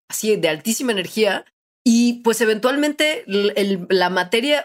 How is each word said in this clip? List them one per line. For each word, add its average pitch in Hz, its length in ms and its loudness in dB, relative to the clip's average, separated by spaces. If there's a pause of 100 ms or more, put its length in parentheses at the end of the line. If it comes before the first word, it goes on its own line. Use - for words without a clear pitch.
así 214 280 -2
de 165 100 0
altísima 220 460 -4
energía 196 520 -2 (460)
Y, 240 320 2
pues, 226 180 0
eventualmente 294 840 0
el, 202 300 0
el, 196 340 -2
la 180 220 2
materia, 233 540 0